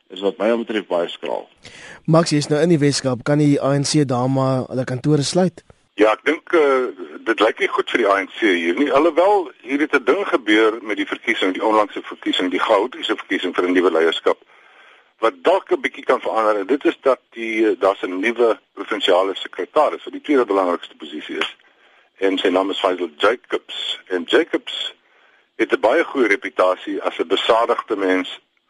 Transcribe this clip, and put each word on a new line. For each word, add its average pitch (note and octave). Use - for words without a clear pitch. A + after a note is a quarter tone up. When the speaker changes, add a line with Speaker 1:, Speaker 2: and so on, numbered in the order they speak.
Speaker 1:
is F#2
wat G2
my A2+
betref A2
baie E2+
skraal. A#1
Speaker 2:
Max, D#3+
jy's D3
nou D3+
in E3
die E3
Wes-Kaap, C3
kan D3
die D3
A C#3
N C#3+
C D3
daar B2
maar C3
hulle B2+
kantore C#3+
sluit? F3+
Speaker 3:
Ja, G#2+
ek -
dink, D#3
eh, C#3
dit G#2+
lyk A2
nie -
goed -
vir -
die G#2
A G2
N F#2
C -
hier F2
nie. C#3
Alhoewel, E3+
hier C3+
het D3+
'n B2
ding F#3
gebeur A2
met G#2
die G2
verkiesing, G2+
die F2+
onlangse G#2+
verkiesing, F#2
die F2
chaotiese G2+
verkiesing F2+
vir F#2
'n F2+
nuwe F2+
leierskap, E2
wat A2
dalk F#3
'n E3
bietjie C3+
kan B2
verander, G#2+
en F#2+
dit D3
is E3+
dat C3
die, A2+
eh, G2
daar's G2
'n F#2
nuwe A#2
provinsiale F#2+
sekretaris, -
wat -
die -
tweede C3+
belangrikste F#2+
posisie -
is. -
En F#2+
sy G2
naam F#2+
is F2+
Faisal F2+
Jacobs. -
En F2+
Jacobs -
het -
'n C3
baie D3+
goeie C3+
reputasie F#2+
as F2
'n F2+
besadigde A2+
mens, F#2